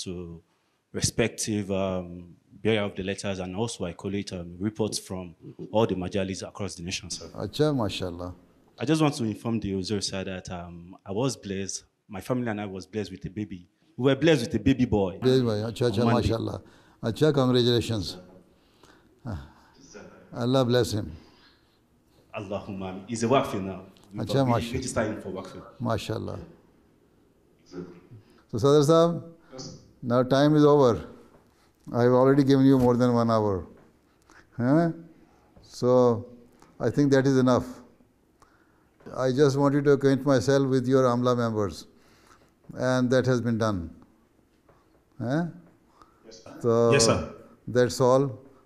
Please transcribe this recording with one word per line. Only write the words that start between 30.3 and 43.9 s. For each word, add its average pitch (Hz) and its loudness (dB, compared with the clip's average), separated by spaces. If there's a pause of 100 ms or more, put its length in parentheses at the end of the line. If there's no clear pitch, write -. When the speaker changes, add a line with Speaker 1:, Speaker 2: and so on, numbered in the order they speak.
Speaker 2:
is 147 6
over. 131 6 (920)
I 120 2
have 123 6
already 135 6
given 135 6
you 135 8
more 123 4
than 123 4
one 117 2
hour. 104 2 (920)
Huh? 156 2 (680)
So, 123 2 (540)
I 127 -2
think 143 2
that 135 4
is 131 2
enough. 127 4 (1500)
I 131 0
just 135 2
wanted 143 2
to 147 6
acquaint 139 2
myself 139 2
with 127 0
your 131 4
Amla 123 2
members. 107 -2 (880)
And 127 0
that 127 2
has 127 2
been 117 -2
done. 92 -2 (1300)